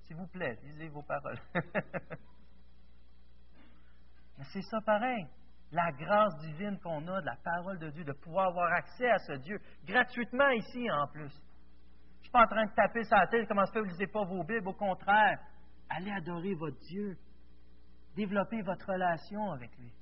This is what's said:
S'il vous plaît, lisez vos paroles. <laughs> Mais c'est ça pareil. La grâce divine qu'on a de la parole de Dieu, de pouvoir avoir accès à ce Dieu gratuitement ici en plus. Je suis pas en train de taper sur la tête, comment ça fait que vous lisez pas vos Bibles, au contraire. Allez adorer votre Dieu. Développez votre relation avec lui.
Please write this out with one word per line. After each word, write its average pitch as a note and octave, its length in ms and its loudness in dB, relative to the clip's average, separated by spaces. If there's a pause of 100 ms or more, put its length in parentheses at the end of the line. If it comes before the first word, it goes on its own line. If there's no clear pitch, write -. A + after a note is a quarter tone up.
S'il D#3+ 80 -10
vous F3+ 100 -6
plaît, E3 360 -4
lisez D3+ 260 -10
vos D3 140 -10
paroles. C#3 440 -4
<laughs> - 80 -16 (2750)
Mais C#3 140 -10
c'est F#3+ 100 -4
ça A3 180 0
pareil. G#3+ 480 4 (420)
La E3+ 220 2
grâce F3+ 460 6
divine D#3+ 420 -4
qu'on D#3+ 280 -4
a F#3+ 120 0
de D3+ 60 -4
la A#2+ 100 -4
parole F3+ 420 -2
de D#3+ 120 -6
Dieu, D#3 140 -8
de C#3 100 -4
pouvoir F#3 340 2
avoir F3 240 2
accès A3+ 380 2
à G3 80 8
ce - 160 -4
Dieu D3 240 -6 (260)
gratuitement A#3+ 640 4
ici A#3+ 420 0
en D3 180 4
plus. D3+ 220 -8
Je - 920 -14
suis - 100 -12
pas A#3+ 120 12
en - 20 6
train A3 180 2
de G#3+ 80 -4
taper A3 320 4
sur G#3 140 8
la F3+ 80 8
tête, A#3 200 4
comment G3 200 4
ça G3 60 -4
fait A3 80 0
que G#3+ 40 0
vous G3 60 -4
lisez F3+ 160 -2
pas G#3+ 180 0
vos F3+ 200 -2
Bibles, G3+ 240 0
au F#3+ 40 -2
contraire. G3 680 4 (520)
Allez F#3 200 -4
adorer F3 440 -2
votre D3 240 -4
Dieu. G3 400 -6 (1000)
Développez G3+ 460 2
votre F#3 280 -2
relation F#3 600 0
avec A#2+ 240 -10
lui. A#2+ 260 -14